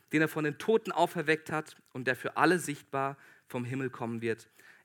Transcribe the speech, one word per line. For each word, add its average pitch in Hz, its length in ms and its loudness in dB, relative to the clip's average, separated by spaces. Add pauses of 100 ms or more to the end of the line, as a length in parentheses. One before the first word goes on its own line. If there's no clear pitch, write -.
(120)
den 156 100 2
er 160 60 4
von 156 160 -4
den 147 160 -4
Toten - 320 2
auferweckt 160 600 0
hat 156 260 -6 (160)
und 127 120 -8
der 127 100 2
für - 220 -6
alle 160 220 6
sichtbar 139 580 -4 (300)
vom 123 180 -4
Himmel 131 240 -4
kommen 117 320 -6
wird. 113 300 -4 (340)